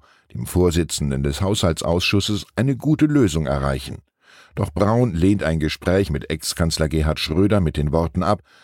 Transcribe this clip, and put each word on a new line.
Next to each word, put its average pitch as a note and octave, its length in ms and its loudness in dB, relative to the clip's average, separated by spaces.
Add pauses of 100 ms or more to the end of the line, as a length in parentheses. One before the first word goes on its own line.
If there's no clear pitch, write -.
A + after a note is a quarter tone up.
(340)
dem A#1+ 120 -6
Vorsitzenden D#2 760 0
des C#2+ 200 -2
Haushaltsausschusses, F#2+ 1040 0 (100)
eine C3 200 0
gute D3 280 2
Lösung G2+ 420 2
erreichen. C2+ 520 -4 (560)
Doch F2+ 180 -4
Braun G#2+ 420 2
lehnt F#2 280 2
ein D#2+ 180 0
Gespräch F2+ 500 0
mit C#2+ 200 -4
Ex-Kanzler D#2+ 580 -2
Gerhard D#2 320 0
Schröder F#2+ 400 2
mit D#2 160 0
den D2 160 -2
Worten E2 300 0
ab: F#2+ 200 -2 (220)